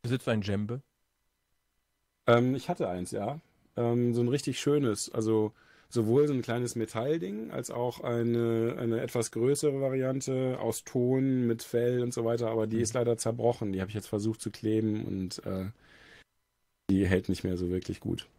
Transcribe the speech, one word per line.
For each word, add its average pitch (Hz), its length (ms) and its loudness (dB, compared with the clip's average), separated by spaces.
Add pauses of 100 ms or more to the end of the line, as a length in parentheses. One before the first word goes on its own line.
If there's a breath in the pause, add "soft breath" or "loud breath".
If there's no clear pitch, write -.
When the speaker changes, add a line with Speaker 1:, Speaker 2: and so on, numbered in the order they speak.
Speaker 1:
Besitzt 123 240 -2
du 127 60 0
ein 107 100 2
Djembe? 104 400 -2 (1400)
Speaker 2:
Ähm, 123 300 6
ich - 140 -6
hatte 175 180 -2
eins, 90 240 -4
ja. 110 300 -4 (340)
Ähm, 120 380 2
so 120 80 2
ein 120 80 2
richtig 135 280 -2
schönes. 139 560 0
Also 110 380 2 (380 soft breath)
sowohl 120 360 4
so 147 80 0
ein 127 80 0
kleines 117 340 -4
Metallding, 165 760 -4
als 135 180 -6
auch 120 300 -4
eine, 117 800 0
eine 117 220 0
etwas 120 300 -2
größere 135 500 0
Variante 131 800 0
aus - 240 -2
Ton 127 640 2
mit 117 160 0
Fell 123 380 2
und 120 120 -2
so 117 100 -2
weiter. 117 260 0
Aber 113 160 2
die 110 120 -2
Speaker 1:
Mhm. 113 60 2
Speaker 2:
ist 113 100 -2
leider 120 240 2
zerbrochen. 117 560 0
Die 95 80 -2
hab 95 80 -4
ich 107 60 -10
jetzt 104 120 -6
versucht 110 320 0
zu 107 120 -6
kleben 110 520 0
und, 95 420 -6
äh, 95 200 -4 (1200 loud breath)
die 98 160 4
hält 92 220 4
nicht 92 160 -2
mehr 90 140 -2
so 87 120 -2
wirklich 92 300 -4
gut. - 400 -6